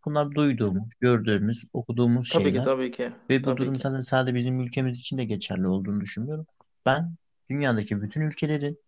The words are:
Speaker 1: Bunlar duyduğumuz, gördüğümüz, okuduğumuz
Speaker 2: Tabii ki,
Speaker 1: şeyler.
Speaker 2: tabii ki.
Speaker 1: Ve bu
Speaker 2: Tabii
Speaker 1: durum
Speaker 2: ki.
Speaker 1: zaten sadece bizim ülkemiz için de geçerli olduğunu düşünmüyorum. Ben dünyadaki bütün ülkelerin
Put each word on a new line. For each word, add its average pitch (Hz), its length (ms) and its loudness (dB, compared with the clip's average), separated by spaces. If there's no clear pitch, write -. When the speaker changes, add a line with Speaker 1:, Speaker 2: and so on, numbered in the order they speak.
Speaker 1:
Bunlar 147 300 0
duyduğumuz, 117 540 2
gördüğümüz, 110 720 2
okuduğumuz 120 560 2
Speaker 2:
Tabii 190 160 2
ki, - 60 4
Speaker 1:
şeyler. 127 140 0
Speaker 2:
tabii 131 260 0
ki. 120 220 -6
Speaker 1:
Ve 131 100 4
bu 135 40 -6
Speaker 2:
Tabii 131 120 2
Speaker 1:
durum 135 180 -2
Speaker 2:
ki. 131 60 -4
Speaker 1:
zaten 135 200 -2
sadece 127 340 2
bizim 127 260 0
ülkemiz 123 400 -2
için 131 180 -6
de 123 60 -2
geçerli 95 420 -2
olduğunu 98 340 0
düşünmüyorum. 135 460 -6
Ben 165 280 2
dünyadaki 113 520 0
bütün 107 180 -4
ülkelerin 151 680 -2